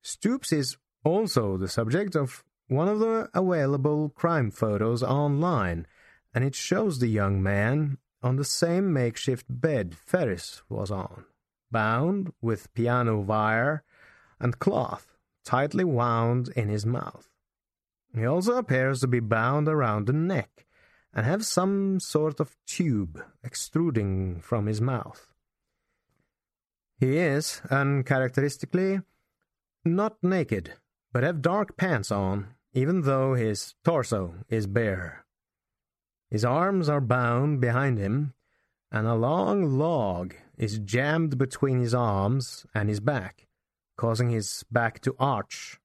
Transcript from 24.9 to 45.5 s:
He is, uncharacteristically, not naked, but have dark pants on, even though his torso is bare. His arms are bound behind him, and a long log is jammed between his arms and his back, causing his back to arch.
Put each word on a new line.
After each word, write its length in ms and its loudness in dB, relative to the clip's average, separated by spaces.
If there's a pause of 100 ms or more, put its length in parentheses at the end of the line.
He 160 2
is, 540 0
uncharacteristically, 1300 0 (840)
not 380 0
naked, 520 -2 (380)
but 100 2
have 180 0
dark 360 0
pants 340 0
on, 380 0 (260)
even 280 2
though 320 2
his 400 -2 (100)
torso 500 0 (140)
is 180 -2
bare. 580 -2 (1040)
His 160 0
arms 440 2
are 120 2
bound 600 2
behind 380 2
him, 360 0 (580)
and 140 0
a 80 2
long 640 2
log 560 0 (240)
is 220 -2
jammed 580 0
between 420 0
his 140 2
arms 800 0
and 140 0
his 120 0
back, 460 -4 (500)
causing 340 0
his 400 -4
back 300 0
to 180 -2
arch. 680 -4